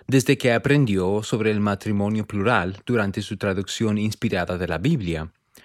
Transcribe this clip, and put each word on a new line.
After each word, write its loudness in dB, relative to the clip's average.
Desde 4
que 2
aprendió 2
sobre 0
el 0
matrimonio 0
plural 0
durante -2
su -8
traducción -2
inspirada -2
de -4
la -2
Biblia, -2